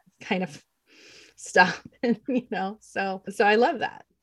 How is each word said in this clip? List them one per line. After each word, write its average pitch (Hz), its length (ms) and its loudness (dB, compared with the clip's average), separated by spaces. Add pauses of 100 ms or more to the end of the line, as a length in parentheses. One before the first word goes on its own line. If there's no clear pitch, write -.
(220)
kind 185 200 -4
of 147 220 -8 (380)
<laughs> - 340 -20
stuff, - 500 2 (160)
and, 240 260 0
you 254 220 -2
know, 196 320 -6
so, 190 480 -6
so 208 160 0
I 208 100 4
love 247 240 2
that. - 260 -8 (180)